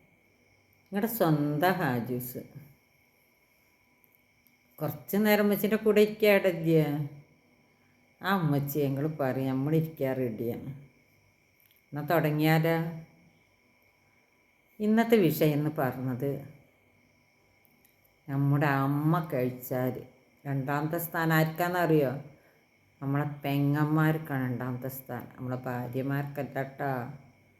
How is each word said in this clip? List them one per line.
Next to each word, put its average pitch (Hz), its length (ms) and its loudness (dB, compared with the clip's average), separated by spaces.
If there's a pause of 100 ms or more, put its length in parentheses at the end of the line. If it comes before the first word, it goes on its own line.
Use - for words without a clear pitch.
(800)
നിങ്ങളുടെ 202 300 -4
സ്വന്തം 156 600 2
ഹാജൂസ്. 123 680 -4 (2500)
കുറച്ച് 156 380 -4
നേരം 214 260 4
ഉമ്മച്ചീൻ്റെ 208 340 2
കൂടെ 214 240 4
ഇരിക്കുക, 214 280 4
ഏട്ടത്തിയെ. 165 560 4 (1400)
ആ 180 140 -4
ഉമ്മച്ചി 143 440 0
ഞങ്ങൾ 139 280 -2
പറയും, 135 420 -2
നമ്മളിരിക്കാൻ 139 680 0
റെഡിയാണ്. 120 560 -4 (1200)
എന്നാ 151 120 -8
തുടങ്ങിയാലോ? 160 680 2 (2000)
ഇന്നത്തെ 220 380 4
വിഷയം 156 360 4
എന്ന് 151 240 0
പറഞ്ഞത് 127 540 -2 (2000)
നമ്മുടെ 143 420 2 (100)
അമ്മ 143 340 2 (120)
കഴിച്ചാൽ 127 680 -2 (500)
രണ്ടാമത്തെ 143 540 -2
സ്ഥാനം 160 360 0
ആർക്കാണെന്നറിയോ? 160 800 2 (880)
നമ്മളെ 143 260 -2 (140)
പെങ്ങന്മാർക്കാണ് 147 1040 0
രണ്ടാമത്തെ 123 440 -6
സ്ഥാനം, - 440 -12
നമ്മളെ 127 280 -8
ഭാര്യമാർക്കല്ല 131 1080 -6
ട്ടോ. 139 240 -6 (680)